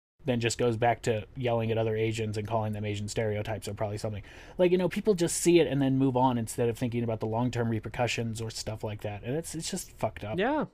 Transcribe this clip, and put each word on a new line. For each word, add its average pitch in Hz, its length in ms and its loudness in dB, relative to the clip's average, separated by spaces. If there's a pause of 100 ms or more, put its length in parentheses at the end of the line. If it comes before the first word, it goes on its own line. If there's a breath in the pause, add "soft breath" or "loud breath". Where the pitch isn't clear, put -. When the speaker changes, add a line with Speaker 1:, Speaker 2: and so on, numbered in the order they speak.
(240)
Speaker 1:
Then 120 160 0
just 117 200 0
goes 120 180 2
back 117 260 2
to 110 220 0 (100)
yelling 117 360 0
at 110 80 2
other 113 160 0
Asians 110 420 -2
and 107 100 -4
calling 107 260 0
them 104 120 -4
Asian 104 220 -4
stereotypes 107 600 -4
or 104 60 -6
probably 104 240 -4
something. 107 260 -6 (360 loud breath)
Like, 180 120 6
you 185 60 6
know, 180 100 2
people 208 280 2
just 170 220 0
see 175 220 6
it 151 80 6
and 139 140 2
then 135 160 4
move 135 180 4
on 127 220 4
instead 117 320 0
of 110 80 -2
thinking 120 260 -2
about 113 180 -2
the 113 40 -2
long-term 117 440 0
repercussions 113 720 -2
or 110 120 -6
stuff - 320 -8
like 104 180 -6
that. 104 220 -6
And 127 120 -4
it's, 165 200 -6
it's 165 160 -6
just - 200 -6
fucked - 320 -4
up. 104 140 -4
Speaker 2:
Yeah. 254 360 0